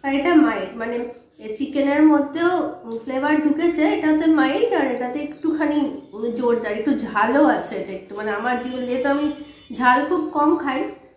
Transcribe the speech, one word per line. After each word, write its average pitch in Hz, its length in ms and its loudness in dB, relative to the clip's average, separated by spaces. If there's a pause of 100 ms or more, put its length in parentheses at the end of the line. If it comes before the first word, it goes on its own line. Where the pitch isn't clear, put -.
আর 277 100 -2
এটা 339 220 2
মাইল্ড, 220 400 2
মানে 233 340 -6 (280)
এ 214 200 -12
চিকেনের 285 460 2
মধ্যেও 311 760 2 (240)
ফ্লেভার 285 380 0
ঢুকেছে, 311 420 2
এটাতে 311 420 2
মাইল্ড 311 480 2
আর 269 180 0
এটাতে 247 280 -6
একটুখানি 294 840 -2 (360)
জোরদার, 233 340 0
একটু 220 260 -2
ঝালও 254 500 2
আছে - 280 -2
এটা 190 160 -8
একটু। 190 240 -12
মানে 214 160 -6
আমার 240 300 -2
জীবন, 254 240 -6
যেহেতু 247 240 -2
আমি 294 220 0 (420)
ঝাল 254 320 2
খুব 349 280 -2
কম 302 240 2
খাই 277 260 -4 (340)